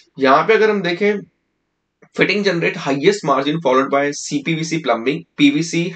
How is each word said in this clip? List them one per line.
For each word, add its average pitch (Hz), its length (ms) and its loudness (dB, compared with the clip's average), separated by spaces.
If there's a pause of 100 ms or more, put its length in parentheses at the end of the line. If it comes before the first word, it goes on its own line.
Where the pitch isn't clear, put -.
(180)
यहाँ 139 240 4
पे 214 120 2
अगर 214 160 4
हम 202 120 -2
देखें 196 380 -2 (1000)
fitting 196 240 0
generate 170 320 -2
highest 143 540 0
margin 139 240 0 (120)
followed 131 280 2
by 143 180 0
सीपीवीसी 160 640 -6
plumbing, 123 380 -2 (200)
पीवीसी 165 600 2